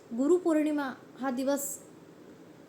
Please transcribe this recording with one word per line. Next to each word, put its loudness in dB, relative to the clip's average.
गुरुपौर्णिमा 2
हा -2
दिवस -2